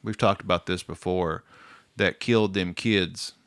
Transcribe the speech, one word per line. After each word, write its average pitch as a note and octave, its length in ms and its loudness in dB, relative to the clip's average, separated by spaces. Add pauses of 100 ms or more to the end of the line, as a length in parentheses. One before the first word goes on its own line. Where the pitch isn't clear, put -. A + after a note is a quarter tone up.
we've A2 140 -6
talked G2+ 240 2
about F#2 260 0
this F2+ 160 -2
before, F2 600 -4 (540)
that - 240 0
killed A2 340 2
them F2+ 200 -2
kids G2 580 -2 (140)